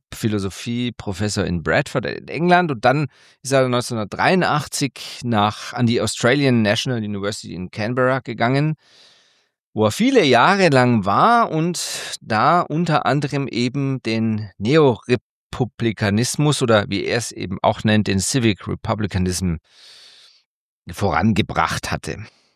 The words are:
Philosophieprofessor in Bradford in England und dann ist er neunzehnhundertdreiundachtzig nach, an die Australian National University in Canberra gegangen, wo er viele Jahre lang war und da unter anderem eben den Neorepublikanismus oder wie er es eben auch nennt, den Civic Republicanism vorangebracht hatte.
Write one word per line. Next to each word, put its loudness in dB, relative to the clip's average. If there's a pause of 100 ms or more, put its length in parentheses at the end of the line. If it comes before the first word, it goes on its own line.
(140)
Philosophieprofessor -4
in -4
Bradford -2
in -8
England 2
und -4
dann 2 (340)
ist -12
er 4
neunzehnhundertdreiundachtzig -2
nach, -2
an 0
die 2
Australian 2
National 0
University -6
in -10
Canberra -4
gegangen, -2 (1000)
wo 2
er 0
viele 4
Jahre 6
lang 4
war 2
und -4
da 2
unter 0
anderem -2
eben -2
den -2
Neorepublikanismus 0
oder 4
wie -4
er 0
es -6
eben -6
auch 2
nennt, 4
den 0
Civic 0
Republicanism -2 (1300)
vorangebracht 0
hatte. -6 (380)